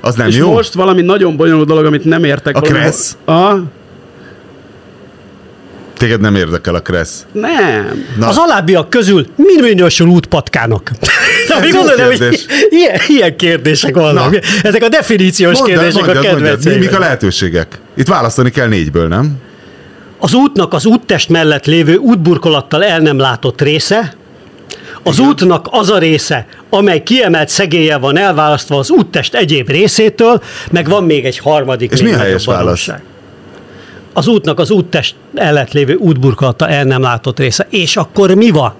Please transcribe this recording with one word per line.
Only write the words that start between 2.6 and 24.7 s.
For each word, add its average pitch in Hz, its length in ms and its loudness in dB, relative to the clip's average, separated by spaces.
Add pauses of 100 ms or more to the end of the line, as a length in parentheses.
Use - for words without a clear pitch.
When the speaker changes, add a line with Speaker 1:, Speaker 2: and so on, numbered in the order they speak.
Speaker 1:
kressz? - 360 -4 (100)
Speaker 2:
Aha. 190 340 2 (2500)
Speaker 1:
Téged 113 240 0
nem 104 140 2
érdekel 85 400 -2
a 85 40 -2
kressz? - 520 -6
Speaker 2:
Nem. 202 720 -4 (120)
Speaker 1:
Na. 226 100 0
Speaker 3:
Az 214 100 0
alábbiak 190 520 0
közül 196 360 2 (100)
mi 330 260 4
minősül 180 460 2
útpatkának? 135 840 0
<laughs> - 580 -2
Na, 320 60 2
Speaker 1:
Ez 277 60 0
Speaker 3:
mi 294 60 2
Speaker 1:
jó 370 100 2
Speaker 3:
gondolod, 294 240 2
hogy 247 180 2
Speaker 1:
kérdés. 247 260 0 (240)
Speaker 3:
ilyen, 320 280 2 (100)
ilyen 220 280 2
kérdések 151 600 -2
vannak. 151 360 2
Speaker 1:
Na. 208 60 2 (260)
Speaker 3:
Ezek 226 200 2
a 233 60 2
definíciós 185 680 2
Speaker 1:
Mondd 202 120 0
el, 180 60 2
Speaker 3:
kérdések 175 240 0
a 170 40 0
Speaker 1:
mondjad, 160 180 0
mondjad. 175 180 2
Mi-, 151 80 0
Speaker 3:
kedvenceimek. 175 400 0
Speaker 1:
mik - 80 0
a - 20 0
lehetőségek? 95 800 -2 (180)
Itt 131 100 0
választani 127 440 0
kell 127 160 -2
négyből, 82 400 0
nem? 117 240 -2 (880)
Speaker 3:
Az - 140 0
útnak, 254 400 0
az 147 120 -2
úttest 220 440 0
mellett 156 360 0
lévő 160 300 2
útburkolattal 170 880 0
el 175 160 0
nem 151 200 2
látott 127 420 -2
része, 156 520 -2 (920)